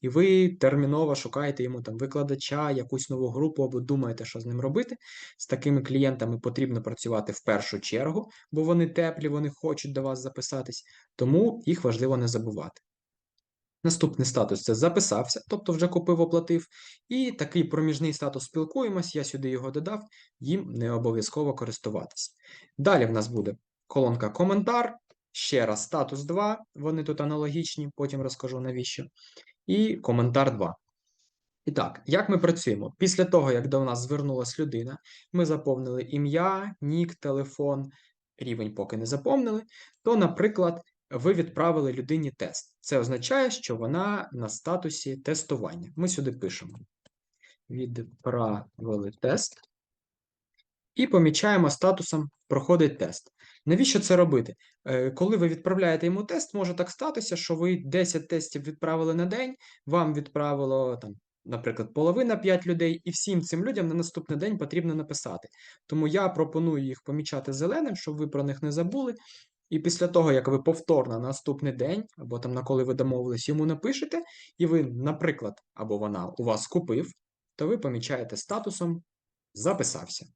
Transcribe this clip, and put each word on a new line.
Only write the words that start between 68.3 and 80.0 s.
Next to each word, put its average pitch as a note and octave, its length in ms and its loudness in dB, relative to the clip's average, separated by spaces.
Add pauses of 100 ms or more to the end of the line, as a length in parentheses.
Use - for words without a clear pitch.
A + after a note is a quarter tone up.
них C#3 180 -4
не D3 100 -2
забули. A3+ 420 -2 (560)
І D#3 80 0
після F3 300 0
того, E3+ 240 6
як C3 160 4
ви C3+ 100 4
повторно C#3+ 600 2
на A#2+ 80 -4
наступний C3+ 460 -4
день, D3+ 320 -2 (140)
або A#2+ 200 -8
там B2 160 -6
на B2+ 80 -4
коли C3 220 0
ви B2+ 100 0
домовились, B2+ 540 -2
йому D3+ 180 2
напишете, C4+ 560 -2 (360)
і E3+ 80 2
ви, D#3+ 160 4
наприклад, B2+ 720 -2 (200)
або G#2+ 240 -4
вона G2+ 280 -4
у A#2 180 -8
вас A2 220 0
купив, E3+ 440 -2 (460)
то D3 100 -2
ви A3 120 0
помічаєте B2 580 -4
статусом F3+ 680 -4 (520)
«записався». A#2+ 800 -4